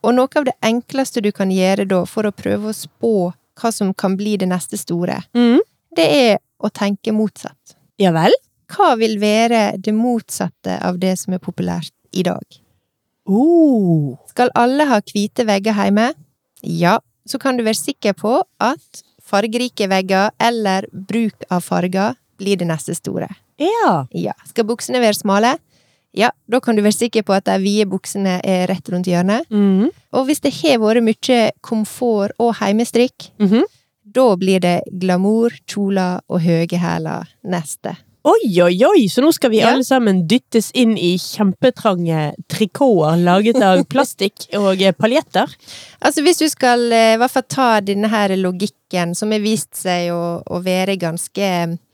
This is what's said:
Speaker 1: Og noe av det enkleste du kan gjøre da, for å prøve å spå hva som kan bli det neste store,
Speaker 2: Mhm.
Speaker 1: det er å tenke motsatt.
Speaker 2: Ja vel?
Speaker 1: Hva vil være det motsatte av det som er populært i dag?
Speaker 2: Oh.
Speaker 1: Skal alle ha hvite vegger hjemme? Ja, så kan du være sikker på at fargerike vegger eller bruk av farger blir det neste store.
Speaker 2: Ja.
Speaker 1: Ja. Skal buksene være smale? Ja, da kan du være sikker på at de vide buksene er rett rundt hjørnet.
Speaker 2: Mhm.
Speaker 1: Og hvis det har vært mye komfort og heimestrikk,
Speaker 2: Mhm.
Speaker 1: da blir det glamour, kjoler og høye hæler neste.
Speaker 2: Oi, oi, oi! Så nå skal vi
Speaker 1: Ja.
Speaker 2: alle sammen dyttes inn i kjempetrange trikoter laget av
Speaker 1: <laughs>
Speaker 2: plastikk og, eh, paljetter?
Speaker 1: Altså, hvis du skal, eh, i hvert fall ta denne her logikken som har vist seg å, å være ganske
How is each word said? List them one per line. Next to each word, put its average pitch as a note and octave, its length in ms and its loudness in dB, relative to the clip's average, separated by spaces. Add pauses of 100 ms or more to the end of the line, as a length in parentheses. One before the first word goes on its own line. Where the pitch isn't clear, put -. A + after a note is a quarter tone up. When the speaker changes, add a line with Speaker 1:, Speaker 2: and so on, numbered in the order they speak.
Speaker 1:
Og A#3 120 2
noe B3+ 200 2
av D4+ 100 0
det B3+ 180 -2
enkleste A#3+ 580 -2
du G3+ 100 0
kan F#3+ 200 -2
gjøre F#3+ 360 0
da, F#3 180 0
for - 180 -6
å G#3 100 0
prøve G#3 380 -4
å - 20 -6
spå G3 600 -4 (260)
hva A#3 120 -2
som F#3+ 220 -2
kan F#3+ 240 -2
bli G#3 200 -2
det F#3+ 120 -2
neste F3+ 260 -6
store, F3 460 -4 (140)
Speaker 2:
Mhm. A#3+ 240 4 (360)
Speaker 1:
det E4 140 2
er B3 280 4 (220)
å G#3 120 -4
tenke G3+ 420 -4
motsatt. - 640 -6 (240)
Speaker 2:
Ja F#3+ 120 4
vel? E3 200 4 (380)
Speaker 1:
Hva D#4+ 280 2
vil A3 220 -2
være G#3+ 600 2
det G#3+ 140 -4
motsatte A3 880 -4
av F3+ 160 -2
det F#3 220 -2
som - 160 -6
er F3+ 40 -4
populært F3 520 -6 (220)
i F2+ 100 -2
dag? - 180 -2 (840)
Speaker 2:
Oh. G#3 920 4 (100)
Speaker 1:
Skal B3 280 0
alle C4 300 2
ha A#3+ 160 2
hvite G#3 440 -4
vegger G#3 280 0
hjemme? G3+ 400 2 (500)
Ja, E3+ 360 2 (280)
så - 120 -8
kan C4 180 -2
du A#3+ 60 -2
være A3 140 0
sikker - 360 -4
på B3 280 -2 (180)
at - 440 -4 (180)
fargerike A3+ 680 -2
vegger F#3+ 520 0
eller G#3+ 520 0
bruk G#3 440 -4 (160)
av F3+ 100 0
farger F#3 540 -2 (220)
blir G3 200 -2
det F3 100 -2
neste E3 280 -6
store. F#3 320 -8 (300)
Speaker 2:
Ja. D4+ 540 0
Speaker 1:
Ja. - 220 -6 (120)
Skal - 200 -4
buksene A#3+ 340 -4
være A3 140 2
smale? G#3+ 460 0 (560)
Ja, A3 140 2 (200)
da B3 100 2
kan A3+ 160 0
du G#3 60 2
være G#3 160 4
sikker A3+ 260 -2
på G3+ 100 0
at G3 120 0
de F#3+ 140 0
vide G3+ 280 0
buksene F#3+ 560 -4
er F#3 240 0
rett F3+ 220 -6
rundt F3+ 180 -4
hjørnet. F#3 420 0
Speaker 2:
Mhm. G3+ 400 2 (200)
Speaker 1:
Og C4 180 0
hvis C#4+ 140 -2
det C#4 120 -8
har C#4+ 260 0
vært A3+ 240 2
mye A3+ 480 0 (100)
komfort G#3+ 760 -4
og A#3 180 0
heimestrikk, A3+ 760 -2 (100)
Speaker 2:
Mhm. G#3+ 240 4 (420)
Speaker 1:
da A3+ 300 2
blir F#3 240 0
det F3 300 0
glamour, F#3+ 600 0 (140)
kjoler G3 640 -2
og F3+ 140 -2
høye E3 260 2
hæler E3 580 -4 (200)
neste. F3+ 500 -8 (300)
Speaker 2:
Oi, D4 360 4
oi, F3+ 240 4
oi! E4 220 6
Så A#3+ 160 0
nå D#4+ 100 4
skal C4+ 160 0
vi G#3+ 100 2
Speaker 1:
Ja. A3+ 120 4
Speaker 2:
alle C4 120 2
sammen G3+ 440 2
dyttes A3+ 480 -2
inn A3+ 220 4
i F3 200 0
kjempetrange F3 1160 -2 (140)
trikoter F3+ 720 2
laget G3+ 440 2
av F#3 240 4
Speaker 1:
<laughs> - 40 -20
Speaker 2:
plastikk - 640 -4
og, G3 280 0
eh, G3 100 4
paljetter? A3 560 0 (540)
Speaker 1:
Altså, D4+ 220 0
hvis E4+ 140 4
du D#4 120 0
skal, A#3+ 440 0
eh, A3+ 200 4
i A3+ 40 2
hvert A#3 140 2
fall B3+ 160 0
ta A#3 340 2
denne G3+ 280 -2
her G#3 200 0
logikken F#3 840 -4
som G#3+ 160 -4
har G#3+ 80 0
vist G#3+ 360 -2
seg F3 360 -2
å, E3+ 340 -6
å F3 160 -6
være F#3 380 -2
ganske E3+ 800 -4 (140)